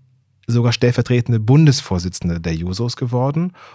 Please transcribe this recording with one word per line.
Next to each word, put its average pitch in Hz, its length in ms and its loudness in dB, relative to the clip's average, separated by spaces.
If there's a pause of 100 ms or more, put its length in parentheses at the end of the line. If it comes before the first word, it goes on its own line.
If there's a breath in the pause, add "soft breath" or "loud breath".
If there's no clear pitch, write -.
(460)
sogar 120 260 2
stellvertretende 120 680 0
Bundesvorsitzende 95 1000 2
der 82 140 -4
Jusos 92 420 -6
geworden 135 560 -2 (220 loud breath)